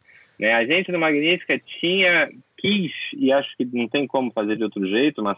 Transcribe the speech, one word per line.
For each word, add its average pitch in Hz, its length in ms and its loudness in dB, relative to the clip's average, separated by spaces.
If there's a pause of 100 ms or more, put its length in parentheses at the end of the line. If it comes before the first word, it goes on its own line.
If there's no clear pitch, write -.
(400)
Né? 110 140 2
A 117 120 2
gente 180 260 0
no 175 80 0
Magnífica 156 600 0
tinha, 175 720 0 (280)
quis, 190 340 0 (220)
e 131 180 2
acho 139 260 0
que 127 80 -2
não 120 220 -2
tem 143 180 -2
como 127 260 -2
fazer 107 260 0
de 113 60 -2
outro 104 240 -2
jeito, 120 340 0
uma 101 160 -2